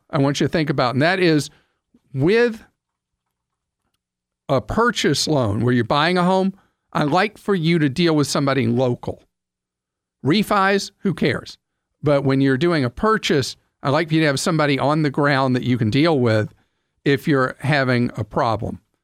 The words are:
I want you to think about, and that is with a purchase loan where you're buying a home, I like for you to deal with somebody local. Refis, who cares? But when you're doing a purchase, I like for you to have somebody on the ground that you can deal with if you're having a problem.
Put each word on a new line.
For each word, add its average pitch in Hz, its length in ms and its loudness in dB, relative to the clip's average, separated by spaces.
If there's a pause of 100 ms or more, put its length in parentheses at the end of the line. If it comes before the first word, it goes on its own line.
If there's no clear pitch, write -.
I - 100 -4
want 139 200 0
you 151 80 0
to - 40 -4
think 160 180 -2
about, 131 260 -2
and 123 60 0
that 185 180 0
is 160 300 2 (640)
with 220 500 0 (1800)
a 135 140 0
purchase 220 680 -2
loan 120 380 -2
where 123 80 2
you're 120 100 0
buying 156 340 0
a 175 60 0
home, 190 300 0 (400)
I 160 100 -2
like 180 340 -2
for - 160 -4
you 170 260 2
to 147 100 2
deal 160 260 0
with 147 120 2
somebody 139 380 0
local. 120 560 -2 (1040)
Refis, 196 760 0
who 190 140 -4
cares? - 440 -4 (440)
But 143 220 0
when 135 160 0
you're 135 160 2
doing 156 300 0
a 120 40 -2
purchase, 208 680 -2 (240)
I 143 80 -4
like 156 180 0
for 156 60 -2
you 160 80 2
to 160 60 2
have 135 120 0
somebody 151 400 0
on 147 220 0
the 147 80 0
ground 135 480 0
that 127 60 -2
you 127 140 0
can 113 120 0
deal 151 280 2
with 110 360 0 (500)
if 139 240 0
you're 135 320 0
having 127 560 0
a 117 80 -6
problem. 113 560 -4 (240)